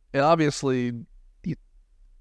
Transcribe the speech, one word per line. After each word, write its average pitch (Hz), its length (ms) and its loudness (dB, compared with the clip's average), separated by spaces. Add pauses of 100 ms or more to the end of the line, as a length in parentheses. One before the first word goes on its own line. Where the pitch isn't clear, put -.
(120)
and 135 80 2
obviously, 139 680 2 (500)
the - 160 -6 (640)